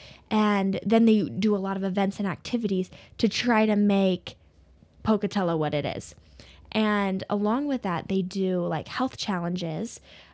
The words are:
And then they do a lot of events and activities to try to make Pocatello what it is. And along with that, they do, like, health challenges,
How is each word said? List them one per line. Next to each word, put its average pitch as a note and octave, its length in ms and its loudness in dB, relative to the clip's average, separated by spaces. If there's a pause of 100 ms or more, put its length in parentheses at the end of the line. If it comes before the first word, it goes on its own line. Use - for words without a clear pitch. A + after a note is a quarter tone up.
(300)
And G#3 560 2
then A3+ 200 6
they A3 180 6
do G3+ 320 0
a - 20 -2
lot G3 200 -4
of F#3+ 80 -4
events G3 340 0
and G3+ 80 -2
activities G3 600 -2 (300)
to A3+ 100 4
try A3 360 2
to G#3+ 120 2
make G3 580 2 (680)
Pocatello G3+ 520 0
what D3+ 180 -2
it C#3+ 120 -2
is. - 300 -8 (560)
And G3+ 580 0
along G#3+ 380 -2
with C4+ 160 -2
that, F3 260 -4
they G3 120 0
do, F#3 440 -2
like, E3+ 220 -4
health - 300 -4
challenges, F3 800 -6 (340)